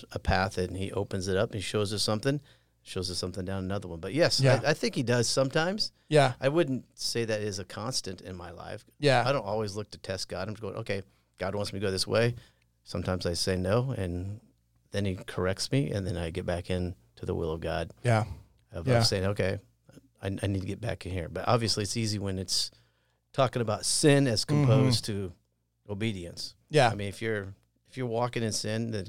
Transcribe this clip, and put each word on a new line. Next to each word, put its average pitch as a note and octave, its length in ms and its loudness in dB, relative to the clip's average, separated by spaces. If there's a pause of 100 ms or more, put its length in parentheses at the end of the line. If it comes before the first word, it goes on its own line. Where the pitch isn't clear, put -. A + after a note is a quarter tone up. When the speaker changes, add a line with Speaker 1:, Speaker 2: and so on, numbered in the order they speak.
(120)
Speaker 1:
a - 80 -6
path, F#2+ 380 2
and F2+ 180 -2
he F#2+ 160 -4
opens F#2+ 380 -4
it F#2 80 2
up, A2 160 0
he G#2+ 80 -4
shows G#2+ 320 0
us G2 100 -2
something, C3+ 380 2 (420)
shows F2+ 260 -6
us F2+ 80 -6
something F#2 280 -6
down F#2+ 180 -4
another F#2+ 240 -4
one. E2+ 140 -10
But F#2+ 120 -6
yes, C#3 280 2
Speaker 2:
Yeah. B2+ 200 6
Speaker 1:
I, C#3 100 2
I - 20 4
think A#3 220 -4
he C#3+ 80 0
does A#2+ 260 2
sometimes. D#3+ 640 0 (160)
Speaker 2:
Yeah. C#3 320 6
Speaker 1:
I C3+ 80 2
wouldn't C#3+ 340 2 (120)
say - 280 -2
that A2 160 0
is G#2 200 -4
a F#2+ 60 -6
constant G#2 540 -6
in F#2 160 -10
my F2 160 -12
life. F#2 320 -12 (160)
Speaker 2:
Yeah. C3 260 6
Speaker 1:
I B2+ 60 2
don't C3 140 0
always G#2 320 -2
look G#2+ 140 -8
to - 80 -16
test - 280 -6
God. F#2 220 -6
I'm A2 40 -6
just F#2+ 80 -14
going, G2 140 -6
"Okay, G2+ 260 -4 (360)
God F#2+ 180 -4
wants G2+ 160 -4
me F#2+ 80 -6
to G2+ 60 -2
go G2 60 0
this F#2 140 0
way." A#2 300 2 (480)
Sometimes F#2 420 -2
I F2 100 0
say F#2 200 0
no, G#2 360 2
and F#2+ 500 -4 (500)
then G2+ 120 0
he F#2+ 120 0
corrects - 580 -2
me, C#3 180 2
and G2 160 -2
then F2+ 80 -2
I E2+ 140 -4
get F2+ 160 -6
back F2 240 -2
into F2+ 260 0 (300)
the F2+ 100 -2
will E2 160 -2
of D#2+ 80 -4
God. E2 320 -4 (120)
Speaker 2:
Yeah. A2+ 200 4 (480)
Speaker 1:
Of, F2 160 -6
Speaker 2:
Yeah. B2 120 6
Speaker 1:
of A2+ 80 4
saying, F#2+ 180 0
"Okay, G2+ 340 0 (640)
I, F#2+ 60 -4
I G2 200 -2
need F#2+ 140 0
to F#2+ 60 -6
get G2 120 -6
back G2 260 -4
in F2+ 60 -6
here." F2 160 -4
But E2 220 -4
obviously, A2+ 340 4
it's G2 140 -4
easy G#2+ 200 0
when G2 220 -2
it's - 320 -2 (640)
talking B2+ 280 2
about G#2+ 240 -2
sin C#3 420 6
as A2 180 0
Speaker 2:
Mm-hmm. D3 180 4
Speaker 1:
composed B2+ 420 6
to G2 280 -4 (560)
obedience. G2 680 -6 (140)
Speaker 2:
Yeah. C#3 200 6
Speaker 1:
I A2 60 -2
mean, G#2 140 -4
if - 120 -10
you're, G#2 320 -4 (360)
if - 80 -16
you're C3 100 -4
walking A#2+ 360 -2
in A2 80 0
sin, A2+ 400 -2
then G2+ 180 -4